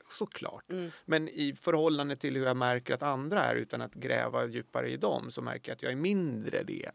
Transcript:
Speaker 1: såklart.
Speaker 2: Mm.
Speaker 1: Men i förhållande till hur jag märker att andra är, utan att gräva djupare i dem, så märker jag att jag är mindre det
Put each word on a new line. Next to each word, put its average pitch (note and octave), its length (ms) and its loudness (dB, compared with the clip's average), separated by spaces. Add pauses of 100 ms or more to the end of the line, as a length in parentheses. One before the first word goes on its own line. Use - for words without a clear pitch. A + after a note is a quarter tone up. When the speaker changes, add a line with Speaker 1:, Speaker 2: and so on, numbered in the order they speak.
Speaker 1:
såklart. - 640 -8
Speaker 2:
Mm. F3+ 200 -4 (140)
Speaker 1:
Men D#3+ 240 2
i D3 260 -2
förhållande D3+ 640 2
till C3+ 200 -2
hur C3 100 2
jag B2+ 100 4
märker B2 380 2
att B2+ 80 -2
andra C#3+ 420 0
är, A#2 100 4
utan A#2+ 280 -2
att A#2+ 120 -8
gräva B2 520 0
djupare A#2+ 440 -4
i B2+ 60 -2
dem, B2 340 0
så B2+ 120 -6
märker A#2+ 280 -6
jag B2 60 -6
att - 60 -12
jag B2+ 100 -2
är B2+ 40 -4
mindre D#3 640 0
det - 320 -6